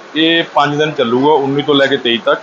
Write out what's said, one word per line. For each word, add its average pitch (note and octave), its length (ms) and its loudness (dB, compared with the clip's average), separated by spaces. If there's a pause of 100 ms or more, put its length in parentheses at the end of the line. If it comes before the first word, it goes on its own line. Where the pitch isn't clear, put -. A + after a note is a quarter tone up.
(160)
ਇਹ E3 280 0 (100)
ਪੰਜ D3 220 0
ਦਿਨ D3+ 160 -2
ਚੱਲੂਗਾ, C3+ 400 0
ਉੱਨੀ C#3 300 0
ਤੋਂ D3 120 0
ਲੈ C#3 120 2
ਕੇ C3+ 100 0
ਤੇਈ A#2+ 220 -2
ਤੱਕ D3 240 -2